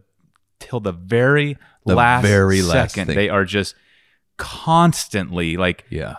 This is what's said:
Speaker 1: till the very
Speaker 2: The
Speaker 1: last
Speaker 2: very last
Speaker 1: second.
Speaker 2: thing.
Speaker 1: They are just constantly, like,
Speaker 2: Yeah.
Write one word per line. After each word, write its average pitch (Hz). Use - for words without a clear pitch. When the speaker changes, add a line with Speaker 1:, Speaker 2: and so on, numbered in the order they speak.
Speaker 1:
till -
the 101
very 127
Speaker 2:
The 92
Speaker 1:
last 123
Speaker 2:
very 95
last 80
Speaker 1:
second. 95
Speaker 2:
thing. 78
Speaker 1:
They 101
are 98
just 98
constantly, 95
like, 90
Speaker 2:
Yeah. 78